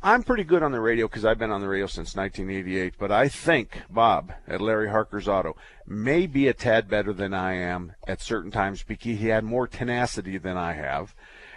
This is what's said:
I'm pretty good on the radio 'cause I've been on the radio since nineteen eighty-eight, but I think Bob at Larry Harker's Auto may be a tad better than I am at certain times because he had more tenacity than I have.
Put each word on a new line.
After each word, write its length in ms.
I'm 200
pretty 200
good 200
on 80
the 100
radio 260
'cause 160
I've 160
been 120
on 100
the 80
radio 180
since 280
nineteen 340
eighty-eight, 480
but 140
I 160
think 640
Bob 440
at 140
Larry 280
Harker's 380
Auto 280
may 420
be 200
a 60
tad 360
better 240
than 200
I 200
am 400
at 140
certain 300
times 320
because 360
he 80
had 160
more 240
tenacity 680
than 200
I 160
have. 400